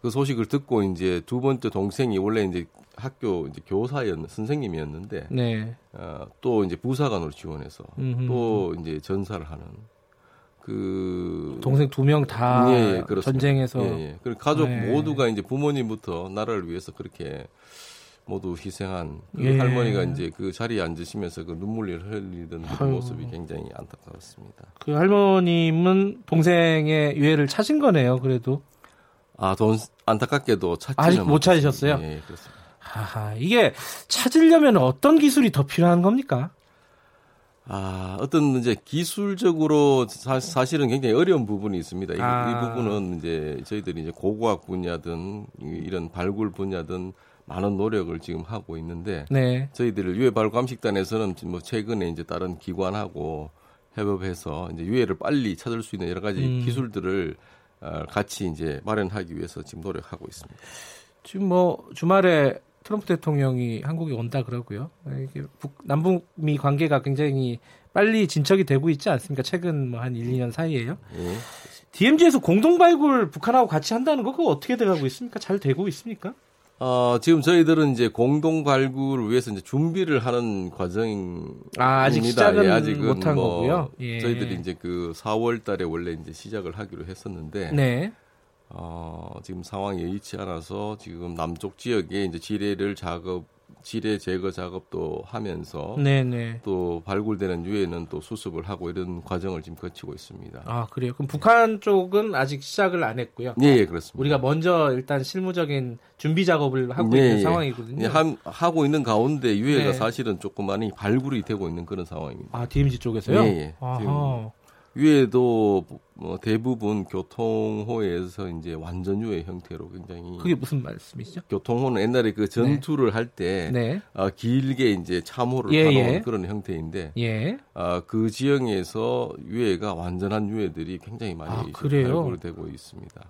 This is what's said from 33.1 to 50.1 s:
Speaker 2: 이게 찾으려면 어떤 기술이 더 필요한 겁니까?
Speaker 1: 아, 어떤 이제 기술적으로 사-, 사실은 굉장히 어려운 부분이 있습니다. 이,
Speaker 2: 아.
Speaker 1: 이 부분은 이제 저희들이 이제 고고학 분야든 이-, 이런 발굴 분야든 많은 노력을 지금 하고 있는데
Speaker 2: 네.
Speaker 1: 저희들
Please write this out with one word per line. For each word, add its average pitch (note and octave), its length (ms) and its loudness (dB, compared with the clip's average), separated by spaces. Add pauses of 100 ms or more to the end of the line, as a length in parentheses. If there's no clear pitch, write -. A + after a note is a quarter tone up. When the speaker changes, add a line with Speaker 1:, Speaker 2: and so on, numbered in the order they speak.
Speaker 2:
이게 F3 380 4 (340)
찾으려면 D#4 680 8
어떤 D#3 420 6
기술이 C#4 320 6
더 C#3 140 2
필요한 F3 360 4
겁니까? F#3+ 500 2 (1120)
Speaker 1:
아, F#2+ 560 -6
어떤 C#3+ 340 4
이제 A#2+ 300 2
기술적으로 D#3 1200 2
사-, C3 320 -4
사실은 C3 480 0
굉장히 A#2+ 280 2
어려운 D#3+ 300 4
부분이 G2+ 320 -4
있습니다. F2 360 -6
이, E2 80 -4
Speaker 2:
아. B2 280 0
Speaker 1:
이 A#2+ 200 -2
부분은 G#2 480 -2
이제 D2+ 480 -6
저희들이 F2 380 -6
이제 D#2+ 120 -8
고고학 G#2+ 500 -2
분야든 F2 840 -8 (140)
이-, C2 40 -14
이런 E2 440 -8
발굴 G2 420 -4
분야든 F#2 600 -8 (340)
많은 F#2+ 320 -2
노력을 F#2+ 420 -2
지금 E2 220 -8
하고 E2 360 -10
있는데 E2+ 520 -8
Speaker 2:
네. C3 440 0
Speaker 1:
저희들 G2 440 -2